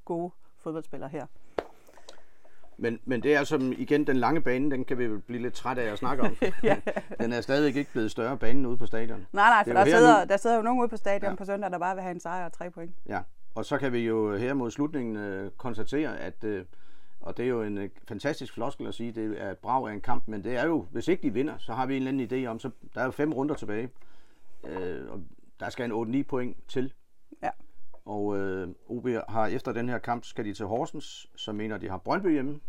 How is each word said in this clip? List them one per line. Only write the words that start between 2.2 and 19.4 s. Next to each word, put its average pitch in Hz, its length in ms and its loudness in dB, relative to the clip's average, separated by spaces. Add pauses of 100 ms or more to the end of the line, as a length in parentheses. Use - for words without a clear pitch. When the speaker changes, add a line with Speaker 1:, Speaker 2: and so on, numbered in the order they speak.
Speaker 2:
Men, 113 260 -4
men 120 180 -2
det 143 120 2
er 139 100 2
som, 131 280 0
igen, 147 340 0
den 139 100 4
lange 131 240 4
bane, 131 300 4
den 127 140 0
kan 123 140 -2
vi 123 120 2
vel 104 100 0
blive 120 220 -8
lidt 120 120 -2
træt 127 240 -4
af 113 140 0
at 104 60 -6
snakke 127 240 4
om. - 140 8 (140)
Speaker 1:
<laughs> - 120 6
Ja. 208 180 4 (400)
Speaker 2:
Den 117 120 0
er 120 80 0
stadigvæk 139 360 2
ikke 143 160 -2
blevet 110 180 0
større, 123 280 -4
banen 127 280 12
ude 120 100 6
på 117 100 10
stadion. 113 460 4
Speaker 1:
Nej, 202 180 6
nej, 214 120 8
Speaker 2:
Det - 100 0
Speaker 1:
for 185 60 6
Speaker 2:
er 196 60 8
jo - 0 -
Speaker 1:
der 147 60 6
Speaker 2:
her 180 80 8
Speaker 1:
sidder, 226 260 10
Speaker 2:
nu. 190 40 -4
Speaker 1:
der 196 80 4
sidder 233 200 2
jo 220 60 2
nogen 247 180 2
ude 240 80 2
på 226 80 -4
stadion 202 340 2
Speaker 2:
Ja. 196 60 -4
Speaker 1:
på 196 80 -8
søndag, 196 260 -4
der 175 80 -4
bare 180 160 -2
vil 185 80 -6
have 180 120 -6
en 175 60 -8
sejr 175 240 -4
og 170 80 -4
tre 175 180 -6
point. 170 220 -8 (140)
Speaker 2:
Ja, 101 140 -4 (340)
og 110 100 -4
så 139 140 -2
kan 131 140 0
vi 120 140 0
jo 110 300 0
her 123 180 -2
mod 120 160 -2
slutningen, 139 460 -4
øh, 98 340 -6
konstatere, 127 680 0
at, - 260 -6
øh, 101 200 -4 (560)
og 92 160 -2
det 120 80 -4
er 127 40 0
jo 120 140 0
en, 101 160 -4
øh, 98 120 -6 (180)
fantastisk 135 460 -6
floskel 120 320 -4
at 101 80 -4
sige, 117 180 -6
det 107 300 -6